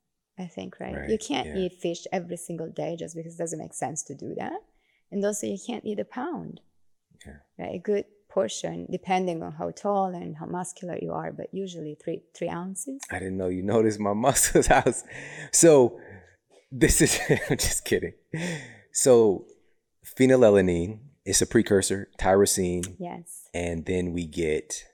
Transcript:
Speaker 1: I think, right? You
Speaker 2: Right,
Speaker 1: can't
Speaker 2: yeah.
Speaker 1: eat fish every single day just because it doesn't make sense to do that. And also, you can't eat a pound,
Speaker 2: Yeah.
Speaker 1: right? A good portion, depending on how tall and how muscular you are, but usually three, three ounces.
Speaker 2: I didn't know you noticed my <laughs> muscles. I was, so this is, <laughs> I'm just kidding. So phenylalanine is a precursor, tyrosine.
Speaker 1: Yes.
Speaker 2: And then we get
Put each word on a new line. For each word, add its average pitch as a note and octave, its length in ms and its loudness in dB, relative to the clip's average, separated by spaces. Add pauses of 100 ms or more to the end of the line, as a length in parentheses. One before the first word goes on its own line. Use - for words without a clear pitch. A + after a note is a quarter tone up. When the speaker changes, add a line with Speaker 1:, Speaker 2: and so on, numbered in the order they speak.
(400)
Speaker 1:
I F#3 60 -12
think, F#3 340 -14
right? - 140 -10
You A3 220 -4
Speaker 2:
Right, G#3+ 40 -2
Speaker 1:
can't C4 280 -6
Speaker 2:
yeah. - 100 -10
Speaker 1:
eat F#3 160 -4
fish - 400 -8
every F3 240 -6
single E3 320 -10
day E3 260 -6
just E3 180 -12
because E3 220 -12
it - 40 -10
doesn't E3 200 -6
make - 140 -14
sense D3 300 -8
to C#3 120 -14
do - 200 -12
that. F#4 260 -8 (500)
And G3+ 140 -2
also, G#3+ 220 -4
you G3+ 100 -6 (100)
can't A3+ 180 -8
eat G#3 140 -6
a G3+ 60 -6
pound, B3+ 560 -10 (640)
Speaker 2:
Yeah. D2 140 -20 (200)
Speaker 1:
right? - 160 -8
A F3 40 -10
good G3+ 260 -2 (240)
portion, F3 600 -4
depending F3+ 500 -2
on E3+ 120 -10
how E3+ 180 -6
tall G3 420 -2
and E3+ 220 -10
how D#3+ 100 -12
muscular F3 560 -8
you E3+ 100 -6
are, D#3+ 200 -6
but D#3 220 -12
usually E3+ 420 -10
three, E3 260 -10 (140)
three E3+ 140 -6
ounces. F#3+ 600 -8
Speaker 2:
I F#2+ 100 -8
didn't F#2+ 180 -6
know F#2 100 -2
you F#2 160 -4
noticed G#2+ 360 2
my G#2 140 0
<laughs> A2 140 -2
muscles. - 420 2
I C3 160 6
was, B2 180 -2 (480)
so C#3+ 480 8 (720)
this - 300 4
is, - 160 4 (180)
<laughs> - 140 -2
I'm C#3 80 0
just - 280 -2
kidding. F#2 280 0 (760)
So A2+ 540 6 (600)
phenylalanine G#2 960 6 (260)
is F#2 160 2
a - 60 2
precursor, G2+ 640 2 (100)
tyrosine. F#2 800 2
Speaker 1:
Yes. - 540 -14
Speaker 2:
And E2+ 320 -4
then F2+ 280 -2
we E2+ 140 -4
get D#2 560 -4 (100)